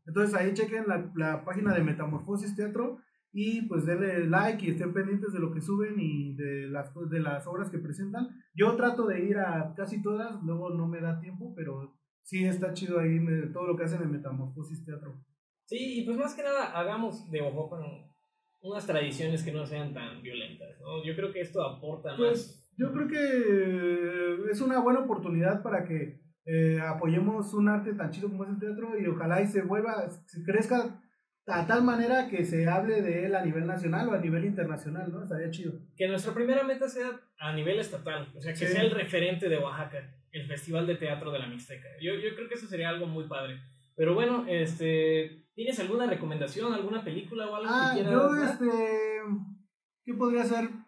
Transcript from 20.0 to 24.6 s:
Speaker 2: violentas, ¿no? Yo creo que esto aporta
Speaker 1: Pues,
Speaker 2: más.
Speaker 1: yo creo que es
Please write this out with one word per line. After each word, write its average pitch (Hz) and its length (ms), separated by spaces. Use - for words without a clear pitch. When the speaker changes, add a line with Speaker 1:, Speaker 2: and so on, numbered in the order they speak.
Speaker 2:
violentas, 123 460
¿no? 156 240
Yo 160 100
creo 190 160
que 180 120
esto 170 200
aporta 147 540
Speaker 1:
Pues, 240 140
Speaker 2:
más. - 480
Speaker 1:
yo 262 160
creo 294 120
que 190 1400
es 208 120